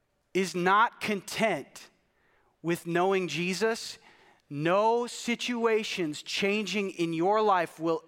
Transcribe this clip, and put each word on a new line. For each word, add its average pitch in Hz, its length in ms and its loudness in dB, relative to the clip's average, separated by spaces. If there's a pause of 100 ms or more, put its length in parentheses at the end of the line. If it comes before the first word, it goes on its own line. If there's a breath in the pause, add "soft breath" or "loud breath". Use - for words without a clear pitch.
(320)
is 175 220 -2
not 196 460 4
content - 880 -4 (760)
with 170 240 -2
knowing 180 420 2
Jesus, 180 720 -2 (500 soft breath)
no 208 600 2
situations 220 1120 -2
changing 202 680 -2
in 165 220 -2
your 190 300 2
life 180 380 2
will 165 280 -2